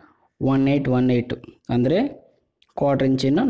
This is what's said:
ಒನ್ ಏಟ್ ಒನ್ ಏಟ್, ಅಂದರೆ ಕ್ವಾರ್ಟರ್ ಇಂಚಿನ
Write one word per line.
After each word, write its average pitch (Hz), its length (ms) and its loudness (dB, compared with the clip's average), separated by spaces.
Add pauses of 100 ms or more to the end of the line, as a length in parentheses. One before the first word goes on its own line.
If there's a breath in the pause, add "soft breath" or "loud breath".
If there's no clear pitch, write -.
(400 loud breath)
ಒನ್ 135 280 0
ಏಟ್ 139 220 0
ಒನ್ 127 220 2
ಏಟ್, 120 240 -2 (340)
ಅಂದರೆ 123 280 0 (800)
ಕ್ವಾರ್ಟರ್ 135 340 0
ಇಂಚಿನ 135 400 0